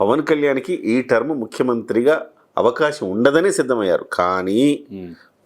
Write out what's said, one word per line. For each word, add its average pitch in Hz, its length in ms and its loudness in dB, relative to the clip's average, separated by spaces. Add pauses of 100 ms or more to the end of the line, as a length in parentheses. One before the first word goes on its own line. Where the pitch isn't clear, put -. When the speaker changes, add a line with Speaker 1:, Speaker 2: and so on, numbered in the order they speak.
Speaker 1:
పవన్ 123 220 2
కళ్యాణ్కి 147 500 0
ఈ 123 300 0
టర్మ్ 127 380 0
ముఖ్యమంత్రిగా 120 840 0 (320)
అవకాశం 123 520 0
ఉండదనే 143 400 4
సిద్ధమయ్యారు. 120 600 0
కానీ 95 720 0 (100)
Speaker 2:
Hmm. 90 180 -14 (340)